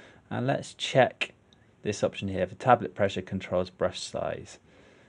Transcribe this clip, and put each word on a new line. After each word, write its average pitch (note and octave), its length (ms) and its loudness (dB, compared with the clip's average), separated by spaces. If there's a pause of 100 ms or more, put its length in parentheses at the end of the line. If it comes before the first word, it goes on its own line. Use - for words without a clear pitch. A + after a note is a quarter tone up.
(300)
and A#2 160 -2
let's C#3+ 300 -2
check - 580 2 (480)
this - 220 -2
option G2 240 -2
here. F#2 180 0
The G2 100 -4
tablet A#2 380 4
pressure G2 280 0
controls F#2 480 -2
brush F2+ 300 -2
size. - 600 -8 (500)